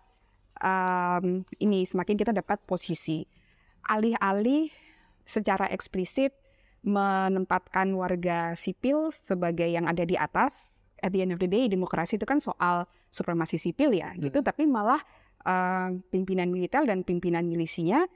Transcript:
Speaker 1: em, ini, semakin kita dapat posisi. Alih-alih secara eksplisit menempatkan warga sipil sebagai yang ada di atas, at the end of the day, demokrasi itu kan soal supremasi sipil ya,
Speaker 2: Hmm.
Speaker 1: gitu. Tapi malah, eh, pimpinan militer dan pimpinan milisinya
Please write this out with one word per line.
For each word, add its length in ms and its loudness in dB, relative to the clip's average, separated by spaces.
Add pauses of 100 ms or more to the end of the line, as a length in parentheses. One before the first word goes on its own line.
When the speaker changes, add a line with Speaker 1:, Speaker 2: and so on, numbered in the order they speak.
(560)
Speaker 1:
em, 880 0 (160)
ini, 240 2
semakin 320 0
kita 160 2
dapat 320 0
posisi. 640 -4 (580)
Alih-alih 840 2 (560)
secara 420 0
eksplisit 720 -2 (480)
menempatkan 1080 2
warga 600 0
sipil 560 -2
sebagai 580 -2
yang 220 0
ada 160 0
di 100 0
atas, 600 -2 (240)
at 100 -2
the 140 0
end 80 0
of 80 -4
the 80 0
day, 180 2
demokrasi 500 0
itu 120 -4
kan 100 2
soal 460 0 (240)
supremasi 480 -2
sipil 340 2
ya, 220 0
Speaker 2:
Hmm. 80 -12
Speaker 1:
gitu. 200 -2
Tapi 280 0
malah, 320 2 (420)
eh, 460 0 (180)
pimpinan 460 0
militer 320 0
dan 180 0
pimpinan 420 0
milisinya 600 0 (120)